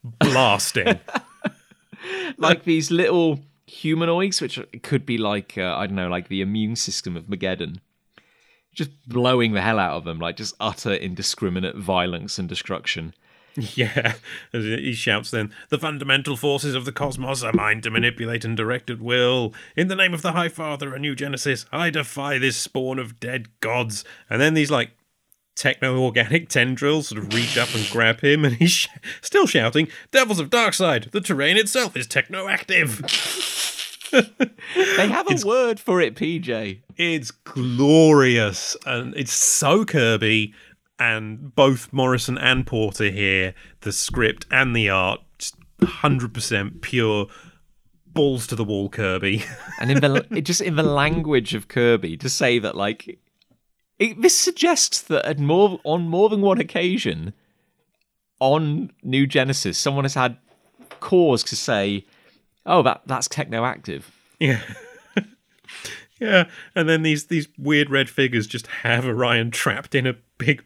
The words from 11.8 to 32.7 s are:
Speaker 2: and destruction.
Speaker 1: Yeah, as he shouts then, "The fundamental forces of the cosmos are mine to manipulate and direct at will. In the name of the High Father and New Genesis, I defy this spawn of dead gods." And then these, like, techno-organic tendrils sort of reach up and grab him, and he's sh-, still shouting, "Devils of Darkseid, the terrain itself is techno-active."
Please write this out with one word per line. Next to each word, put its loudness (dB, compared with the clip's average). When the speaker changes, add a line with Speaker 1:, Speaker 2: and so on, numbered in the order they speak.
Speaker 2:
and -6
destruction. -8
Speaker 1:
Yeah, -2
as -4
he -4
shouts -2
then, -4
"The -2
fundamental -2
forces -2
of -4
the -6
cosmos -6
are -4
mine 0
to -6
manipulate -2
and -2
direct -4
at -10
will. 0
In 0
the -4
name 4
of -6
the -2
High 0
Father -8
and -10
New -4
Genesis, -4
I -2
defy -4
this 0
spawn -4
of -12
dead -8
gods." -2
And 0
then 4
these, 2
like, 0
techno-organic 0
tendrils 0
sort -10
of -6
reach 0
up 0
and -2
grab 2
him, 4
and 2
he's 6
sh-, 0
still 4
shouting, 2
"Devils 2
of -2
Darkseid, 2
the -4
terrain 2
itself 0
is -6
techno-active." -2